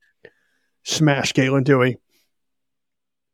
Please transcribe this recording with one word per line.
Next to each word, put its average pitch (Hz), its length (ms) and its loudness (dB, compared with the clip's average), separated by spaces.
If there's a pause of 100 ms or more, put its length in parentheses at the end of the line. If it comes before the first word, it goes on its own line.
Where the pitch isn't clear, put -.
(840)
smash 143 480 -2
Caitlin 135 320 0
Dewey. 127 340 2 (1400)